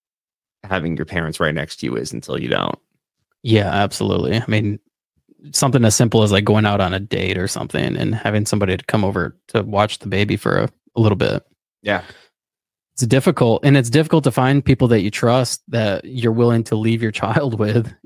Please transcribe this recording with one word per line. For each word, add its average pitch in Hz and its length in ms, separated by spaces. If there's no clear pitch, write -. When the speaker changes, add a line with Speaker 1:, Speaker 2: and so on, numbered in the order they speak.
Speaker 1:
having 85 320
your 78 100
parents 82 340
right 78 140
next 78 260
to - 60
you 58 100
is - 160
until 67 280
you 62 80
don't. 50 300
Speaker 2:
Yeah, 110 260
absolutely. 98 680
I 113 100
mean, 107 320
something 127 320
as 110 120
simple 113 260
as, 104 80
like, 101 140
going 107 220
out 101 140
on 90 140
a 95 60
date 92 360
or 92 120
something - 480
and 107 180
having 107 320
somebody 98 300
to - 80
come 107 200
over 92 320
to 110 160
watch 104 340
the - 80
baby 98 300
for - 220
a, 107 100
a 117 40
little 107 160
bit. 50 280
Speaker 1:
Yeah. 98 200
Speaker 2:
It's 127 140
difficult, 127 580
and 143 120
it's 117 140
difficult 156 340
to 135 60
find 135 340
people 131 240
that 113 120
you 101 100
trust 120 580
that 107 360
you're 120 260
willing 117 340
to 110 120
leave 113 260
your 110 80
<laughs> - 20
child 110 460
with. 110 340